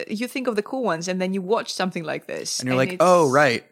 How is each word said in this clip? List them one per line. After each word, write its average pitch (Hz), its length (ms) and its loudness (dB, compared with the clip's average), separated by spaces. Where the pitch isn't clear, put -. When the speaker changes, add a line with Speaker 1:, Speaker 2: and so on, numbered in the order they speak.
Speaker 1:
you 226 180 -6
think 254 220 -6
of 220 80 -2
the 208 60 -2
cool 262 200 -6
ones, 175 260 -2
and 185 120 -2
then 185 120 -2
you 196 80 -4
watch 180 320 -2
something 185 320 -4
like 151 220 -8
this, - 340 -8
Speaker 2:
And 127 60 -6
you're 127 80 0
Speaker 1:
and 127 40 2
Speaker 2:
like, 131 160 0
Speaker 1:
it's - 60 -12
Speaker 2:
"Oh, 170 300 6
right. 131 420 4